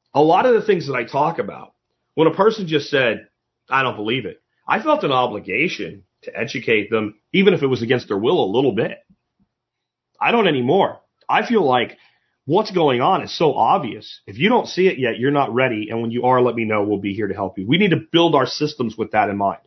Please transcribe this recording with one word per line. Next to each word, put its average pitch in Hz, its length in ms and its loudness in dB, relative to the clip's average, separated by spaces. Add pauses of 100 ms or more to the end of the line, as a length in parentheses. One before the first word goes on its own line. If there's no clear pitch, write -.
(140)
a 139 80 4
lot 170 240 4
of 247 100 4
the 208 60 2
things 175 260 -2
that 135 80 -4
I 120 100 -4
talk 151 340 -2
about, 80 340 -10 (420)
when 160 120 4
a 156 60 0
person 196 340 2
just 151 220 -2
said, 120 380 0 (420)
"I 131 140 2
don't 120 140 -4
believe 110 280 -4
it," - 160 -14 (240)
I 196 160 -2
felt 302 220 0
an 156 80 0
obligation 107 920 -4 (200)
to - 140 -14
educate 113 520 -2
them, 107 260 -4 (180)
even 190 200 4
if 147 100 0
it 139 40 2
was 123 140 -2
against 120 260 -2
their 104 100 -2
will 135 260 2
a 95 120 -2
little 131 180 2
bit. 131 260 -4 (1200)
I 135 120 0
don't 226 160 4
anymore. 143 540 0 (280)
I 185 160 2
feel 214 200 2
like 127 320 0 (480)
what's 202 260 0
going 147 300 2
on 165 200 2
is 101 160 -10
so 139 160 2
obvious. 117 720 -2
If 98 120 -18
you 147 100 2
don't 233 200 2
see 185 200 2
it 156 100 0
yet, 113 220 0
you're 135 120 2
not 135 220 0
ready. 110 360 0
And 117 120 -4
when 113 100 -4
you 120 120 -4
are, 127 180 4
let 120 140 2
me 117 80 -4
know. 107 220 0
We'll 104 140 0
be 98 140 -4
here 104 140 -4
to 95 60 -4
help 95 260 -6
you. 95 80 -8
We 147 100 2
need 202 140 2
to - 200 -2
build 165 220 4
our 131 120 4
systems 131 520 -4
with 107 140 -6
that 104 180 2
in 101 60 -4
mind, 98 320 -2